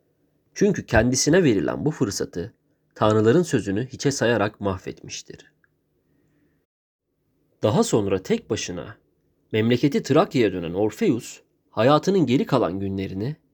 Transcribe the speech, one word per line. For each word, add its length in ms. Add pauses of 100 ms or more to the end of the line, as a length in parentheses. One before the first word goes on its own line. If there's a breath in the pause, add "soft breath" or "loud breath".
(540)
Çünkü 320
kendisine 580
verilen 420
bu 60
fırsatı 640 (420)
tanrıların 480
sözünü 440
hiçe 240
sayarak 500
mahvetmiştir. 920 (2000)
Daha 200
sonra 400
tek 260
başına 480 (540)
memleketi 520
Trakya'ya 500
dönen 200
Orpheus, 640 (300)
hayatının 560
geri 200
kalan 340
günlerini 560 (180)